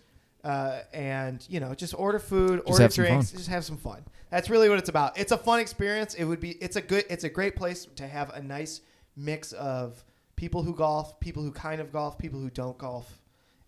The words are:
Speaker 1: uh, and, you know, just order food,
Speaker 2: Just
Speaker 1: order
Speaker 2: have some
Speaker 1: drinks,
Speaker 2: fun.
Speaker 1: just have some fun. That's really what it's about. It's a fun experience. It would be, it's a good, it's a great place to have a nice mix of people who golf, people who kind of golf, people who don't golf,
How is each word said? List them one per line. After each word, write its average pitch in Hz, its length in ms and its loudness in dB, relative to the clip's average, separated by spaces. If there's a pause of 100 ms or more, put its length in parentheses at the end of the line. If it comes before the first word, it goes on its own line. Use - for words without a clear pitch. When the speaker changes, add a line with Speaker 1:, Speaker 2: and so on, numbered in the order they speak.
(440)
Speaker 1:
uh, 135 360 -2 (140)
and, 135 560 -6
you 175 100 -4
know, 135 140 -4
just 170 240 -8
order 202 200 0
food, 185 420 4
Speaker 2:
Just - 100 -4
Speaker 1:
order - 120 10
Speaker 2:
have 113 120 10
some - 100 4
Speaker 1:
drinks, 143 260 4
Speaker 2:
fun. - 80 -14
Speaker 1:
just 175 120 -8
have 175 140 -2
some 151 120 -8
fun. 113 260 -12 (280)
That's 175 180 -2
really 220 220 8
what 202 80 6
it's 185 100 -2
about. 151 300 2
It's 202 140 -2
a 220 60 6
fun 233 220 4
experience. 214 540 -2
It 170 100 -2
would 160 160 -2
be, 170 120 -6
it's 180 240 -8
a 202 40 0
good, 196 300 0
it's 175 140 -4
a 160 40 -4
great 196 280 -2
place 175 300 -4 (100)
to 139 100 -10
have 143 240 -6
a 147 120 -12
nice 143 380 -8 (360)
mix 151 360 -6
of 127 500 -6 (340)
people 170 260 -4
who 165 120 -2
golf, 151 460 -2
people 156 220 -6
who 143 100 -4
kind 156 280 -8
of 147 120 -10
golf, 151 260 -4
people 135 220 -8
who 135 80 -6
don't 127 300 -6
golf, 123 400 -10 (480)